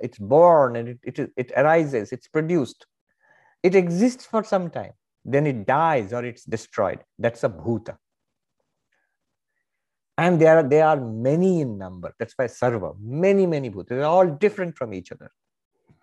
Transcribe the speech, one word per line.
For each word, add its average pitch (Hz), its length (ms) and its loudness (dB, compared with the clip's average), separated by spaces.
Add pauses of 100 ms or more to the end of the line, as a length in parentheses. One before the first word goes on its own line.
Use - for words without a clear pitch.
it's - 180 -10
born 139 580 4
and 117 120 -6
it, 123 140 -14
it, - 340 -8
it 127 200 -6
arises, 143 560 2
it's - 160 -14
produced. 156 580 -4 (760)
It 185 120 4
exists 190 500 2
for 220 200 -4
some 185 260 -2
time, 107 220 -12 (340)
then 143 200 0
it 117 200 -4
dies 131 480 0
or 120 100 -8
it's 120 200 -14
destroyed. - 560 -4 (180)
That's 117 260 -4
a - 60 -2
Bhuta. 107 480 -8 (2250)
And 170 240 2
there 160 180 8
are, 160 40 6
there 151 240 4
are 156 120 2
many 139 640 0
in 117 160 -6
number. 92 420 -14
That's - 180 -10
why 127 100 -2
Sarva, 104 520 -4
many, 180 480 0
many 143 220 -4
Bhutas. 98 200 -12
They're 131 160 -4
all 180 220 4
different 180 520 -4
from 110 160 -10
each 90 180 -14
other. - 180 -20 (720)